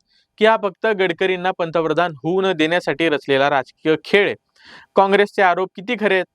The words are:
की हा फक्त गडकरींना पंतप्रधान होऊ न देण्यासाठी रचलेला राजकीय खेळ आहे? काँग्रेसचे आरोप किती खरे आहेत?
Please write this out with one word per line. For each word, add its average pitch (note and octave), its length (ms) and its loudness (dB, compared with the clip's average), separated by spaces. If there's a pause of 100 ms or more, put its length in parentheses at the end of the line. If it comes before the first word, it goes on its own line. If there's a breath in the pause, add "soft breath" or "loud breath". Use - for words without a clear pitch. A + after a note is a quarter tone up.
(400)
की G#3+ 60 2
हा A3 180 6
फक्त G3+ 240 -4 (120)
गडकरींना F#3 520 -2
पंतप्रधान E3 600 -2 (120)
होऊ F3+ 180 -2
न F#3+ 100 0
देण्यासाठी E3 580 0
रचलेला C#3 400 0
राजकीय D3 460 -2 (100)
खेळ G3+ 200 2
आहे? C3 100 -4 (600 loud breath)
काँग्रेसचे G3+ 460 2
आरोप F#3 340 0
किती G#3 240 -6
खरे G3 160 0
आहेत? F3+ 200 0